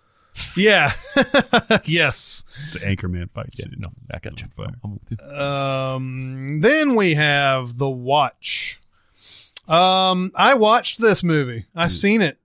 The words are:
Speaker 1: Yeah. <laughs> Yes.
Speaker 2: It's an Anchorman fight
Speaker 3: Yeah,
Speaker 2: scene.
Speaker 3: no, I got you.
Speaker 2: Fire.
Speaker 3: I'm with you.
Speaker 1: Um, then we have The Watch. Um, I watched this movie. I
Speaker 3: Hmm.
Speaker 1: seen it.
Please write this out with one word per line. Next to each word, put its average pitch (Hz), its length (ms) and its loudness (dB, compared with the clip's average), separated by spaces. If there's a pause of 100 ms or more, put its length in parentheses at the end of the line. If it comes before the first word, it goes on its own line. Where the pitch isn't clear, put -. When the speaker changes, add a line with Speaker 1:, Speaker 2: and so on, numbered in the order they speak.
(560)
Speaker 1:
Yeah. 185 360 4 (240)
<laughs> - 160 2 (540)
Yes. 156 580 -2 (220)
Speaker 2:
It's 156 100 -12
an 90 60 -10
Anchorman 92 500 -4
fight - 260 -12
Speaker 3:
Yeah, - 80 -12
Speaker 2:
scene. - 140 -16
Speaker 3:
no, - 100 -12 (220)
I - 80 -10
got - 220 -14
you. - 140 -16
Speaker 2:
Fire. - 120 -10 (160)
Speaker 3:
I'm 107 100 -12
with - 260 -18
you. - 60 -20 (100)
Speaker 1:
Um, 135 1300 -6
then 285 340 4
we 196 200 4
have 139 640 2
The 139 120 0
Watch. 131 880 -2 (880)
Um, 185 680 2
I 202 180 4
watched 226 480 2
this 214 220 4
movie. 139 420 0 (100)
I 165 80 -2
Speaker 3:
Hmm. 170 60 2
Speaker 1:
seen 202 320 2
it. 151 240 0